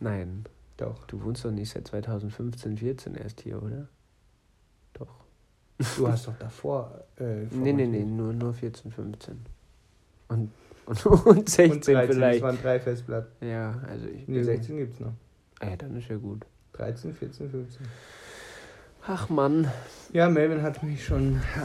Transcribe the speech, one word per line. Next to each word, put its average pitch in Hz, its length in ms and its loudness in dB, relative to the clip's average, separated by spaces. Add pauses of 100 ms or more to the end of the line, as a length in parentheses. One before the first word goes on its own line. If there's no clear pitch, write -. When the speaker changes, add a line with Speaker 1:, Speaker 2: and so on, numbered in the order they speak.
Speaker 1:
Nein. 98 440 -6 (320)
Speaker 2:
Doch. 117 300 -8
Speaker 1:
Du 101 180 -10
wohnst 117 220 -6
doch 110 40 -4
nicht 107 200 -6
seit - 180 -12
zweitausendfünfzehn, 107 880 -6
vierzehn 127 380 -6
erst - 260 -12
hier, 107 220 -10
oder? 123 260 -10 (1040)
Doch. - 160 -14 (880)
Speaker 2:
Du 131 120 2
hast 117 200 0
doch 117 100 -10
davor, 127 640 -6 (140)
äh, 127 60 -6 (260)
Speaker 1:
Nee, 131 220 0
nee, - 0 -
nee, 120 280 2
Speaker 2:
formatiert. 107 80 -2
Speaker 1:
nur, 113 240 -2
nur 120 220 -4
vierzehn, 117 380 -10
fünfzehn. 107 460 -12 (880)
Und, 113 220 -2 (360)
und, 117 200 -4
<laughs> - 0 -
und 175 420 10
sechzehn 170 240 10
Speaker 2:
Und 147 140 -2
dreizehn, 131 300 6
Speaker 1:
vielleicht. 123 260 4
Speaker 2:
das 135 60 0
waren 123 140 -2
drei 127 180 2
Festplatten. 120 680 -6
Speaker 1:
Ja, 113 400 -6
also 113 200 -10
ich 131 200 -14
Speaker 2:
Nee, 131 80 -4
Speaker 1:
bin 120 80 2
Speaker 2:
sechzehn 117 340 -2
gibt's 123 220 -8
noch. 117 120 -8 (480)
Speaker 1:
Ah 101 100 -6
ja, 92 60 -6
dann 131 200 -10
ist 120 120 -10
ja 113 80 -6
gut. 104 280 -10 (280)
Speaker 2:
Dreizehn, 120 420 -8
vierzehn, 135 360 -12
fünfzehn. 127 360 -12 (1200)
Speaker 1:
Ach 190 220 -6
Mann. 147 400 4 (440)
Speaker 2:
Ja, 170 160 6
Melvin 156 340 2
hat 151 220 -4
mich 147 200 -6
schon 135 360 2 (240)